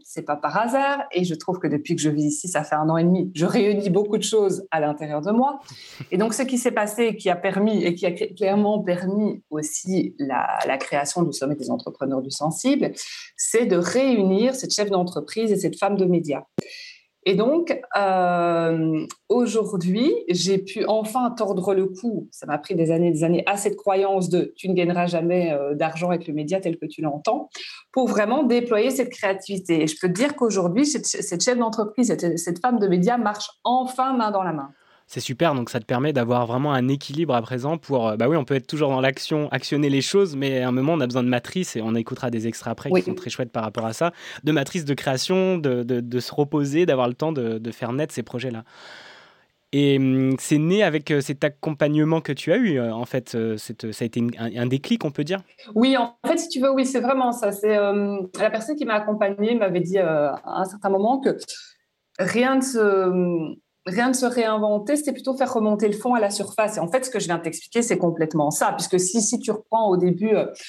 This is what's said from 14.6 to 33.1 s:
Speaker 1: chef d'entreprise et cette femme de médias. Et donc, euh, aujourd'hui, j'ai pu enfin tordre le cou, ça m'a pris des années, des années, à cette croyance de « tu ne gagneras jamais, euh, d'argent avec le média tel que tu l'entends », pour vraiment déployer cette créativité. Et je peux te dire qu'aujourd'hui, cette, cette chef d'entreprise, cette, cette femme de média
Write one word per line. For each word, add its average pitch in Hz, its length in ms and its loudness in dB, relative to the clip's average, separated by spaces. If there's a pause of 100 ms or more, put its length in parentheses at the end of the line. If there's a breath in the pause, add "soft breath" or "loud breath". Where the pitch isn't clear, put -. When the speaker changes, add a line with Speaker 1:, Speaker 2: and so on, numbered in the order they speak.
Speaker 1:
chef 208 160 0
d'entreprise 185 640 -2
et 185 40 4
cette 170 220 -2
femme 202 180 2
de 190 80 2
médias. 156 380 2 (840 loud breath)
Et 196 80 4
donc, 277 440 2 (200)
euh, 170 1080 2 (220)
aujourd'hui, 208 800 2 (180)
j'ai 180 280 2
pu 190 300 -4
enfin 220 460 0
tordre 196 420 0
le 190 100 2
cou, 190 460 -4
ça - 160 -16
m'a 147 100 -2
pris - 180 -6
des 165 160 2
années, 170 200 4
des 156 140 2
années, 170 200 2
à 196 140 0
cette 196 180 -2
croyance 190 540 2
de « 175 260 0
tu 190 140 -6
ne 185 40 2
gagneras 175 300 2
jamais, 170 480 0
euh, 143 220 -2
d'argent 160 340 -2
avec 170 180 -2
le 160 60 -6
média 151 280 -2
tel 170 180 -4
que 151 80 -10
tu - 160 -8
l'entends », 160 480 -2 (420 loud breath)
pour 254 160 2
vraiment 214 340 2
déployer 240 480 2
cette 254 200 -2
créativité. 190 720 -2
Et 156 40 2
je 156 140 -4
peux 185 80 0
te 170 60 2
dire 285 200 0
qu'aujourd'hui, 196 520 0
cette, 247 180 -2
cette - 400 -4
chef 247 140 2
d'entreprise, 226 480 0
cette, 170 320 0
cette 175 220 -4
femme 247 180 2
de 202 100 2
média 180 300 4